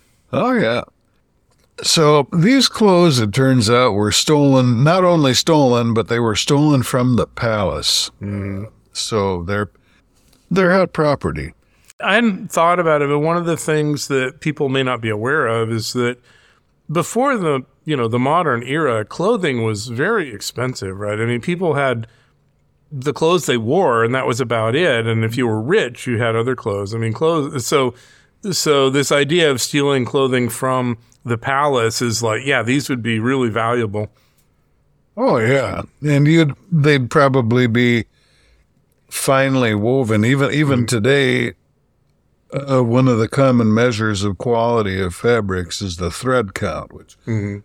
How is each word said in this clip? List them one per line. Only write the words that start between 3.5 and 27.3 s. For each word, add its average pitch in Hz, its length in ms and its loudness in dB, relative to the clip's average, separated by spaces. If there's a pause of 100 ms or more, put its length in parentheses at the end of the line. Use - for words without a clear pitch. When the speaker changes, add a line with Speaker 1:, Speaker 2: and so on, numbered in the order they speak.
Speaker 1:
out, 123 220 4
were 104 180 0
stolen, 135 720 2
not 180 220 4
only 160 300 4
stolen, 120 600 2
but 107 140 0
they 117 100 -2
were 113 160 0
stolen 143 480 2
from 123 340 0
the 98 100 0
palace. 101 840 -2 (100)
Speaker 2:
Mm-hmm. 98 440 -8 (280)
Speaker 1:
So 98 520 -4
they're, 101 260 -4 (800)
they're 180 220 2
hot 185 200 2
property. 82 600 -2 (460)
Speaker 2:
I 202 160 0
hadn't 220 340 0
thought 175 300 2
about 156 220 2
it, 139 60 -2
but 147 120 0
one 165 160 0
of 175 80 -4
the 165 120 -2
things 151 520 -2
that 131 320 -2
people 147 280 -2
may 135 140 0
not 127 180 -2
be 113 80 -4
aware 120 380 -2
of 113 240 -2
is 113 220 -6
that 123 260 -2 (720)
before 233 460 -2
the, 147 280 -2 (200)
you 156 120 -4
know, 117 120 0
the 120 100 0
modern 135 460 0
era, 131 400 -2
clothing 170 580 -2
was 110 260 -4
very 151 460 -4
expensive, 98 640 -8
right? 104 220 -4
I 117 60 -2
mean, 120 140 -2
people 175 340 -2
had 127 320 -2 (840)
the 139 220 -6
clothes 165 340 0
they 127 120 2
wore, 120 460 0
and 117 100 0
that 131 120 -2
was 127 140 -2
about 117 340 0
it. 135 320 0
And 113 180 0
if 113 120 -4
you 127 100 0
were 110 140 -2
rich, 131 480 -2
you 117 100 -2
had 113 160 0
other 120 220 -2
clothes. 101 380 -6
I 113 40 -6
mean, 113 140 -2
clothes. 156 540 -2